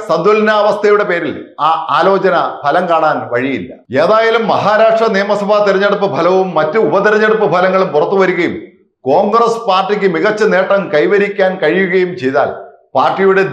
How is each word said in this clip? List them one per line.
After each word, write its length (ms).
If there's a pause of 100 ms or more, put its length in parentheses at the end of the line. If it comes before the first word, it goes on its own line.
സന്തുലനാവസ്ഥയുടെ 1000
പേരിൽ 240 (340)
ആ 20 (280)
ആലോചന 380 (280)
ഫലം 280
കാണാൻ 260 (140)
വഴിയില്ല. 400 (320)
ഏതായാലും 480
മഹാരാഷ്ട്ര 640
നിയമസഭാ 500
തെരഞ്ഞെടുപ്പ് 500
ഫലവും 440
മറ്റ് 180
ഉപതെരഞ്ഞെടുപ്പ് 720
ഫലങ്ങളും 420
പുറത്തു 280
വരികയും 340 (520)
കോൺഗ്രസ് 600
പാർട്ടിക്ക് 460
മികച്ച 280 (120)
നേട്ടം 280 (120)
കൈവരിക്കാൻ 580 (100)
കഴിയുകയും 600
ചെയ്താൽ 460 (280)
പാർട്ടിയുടെ 460 (100)